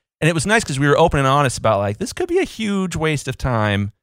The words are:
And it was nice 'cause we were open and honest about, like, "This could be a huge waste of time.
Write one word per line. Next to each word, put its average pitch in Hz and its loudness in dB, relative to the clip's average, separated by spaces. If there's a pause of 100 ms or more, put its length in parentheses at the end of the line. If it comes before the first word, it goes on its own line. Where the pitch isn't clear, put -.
(200)
And 156 2
it 175 2
was 160 -2
nice 220 2
'cause 135 -6
we 143 2
were 143 4
open 160 4
and 135 2
honest 139 2
about, 110 2
like, 101 -2
"This - -8
could 349 -4
be 339 0
a 359 2
huge 196 -4
waste 156 -2
of 131 -6
time. 107 0 (120)